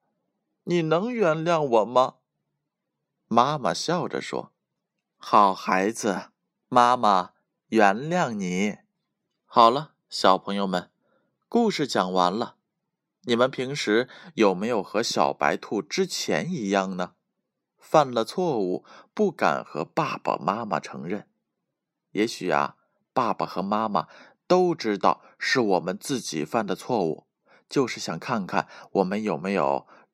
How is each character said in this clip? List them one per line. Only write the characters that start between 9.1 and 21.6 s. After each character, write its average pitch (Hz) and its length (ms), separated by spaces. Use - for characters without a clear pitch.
好 117 260
了， 151 240
小 95 300
朋 98 160
友 101 140
们， 90 240
故 233 220
事 147 160
讲 92 260
完 90 180
了。 117 260
你 120 140
们 127 140
平 135 260
时 117 320
有 101 180
没 95 140
有 110 160
和 104 180
小 76 320
白 78 240
兔 104 240
之 - 240
前 107 460
一 113 180
样 95 280
呢？ 90 180
犯 143 320
了 113 140
错 165 340
误， 90 260
不 208 180
敢 76 320
和 - 220
爸 - 320
爸 - 200
妈 101 280
妈 87 140
承 69 260
认。 95 220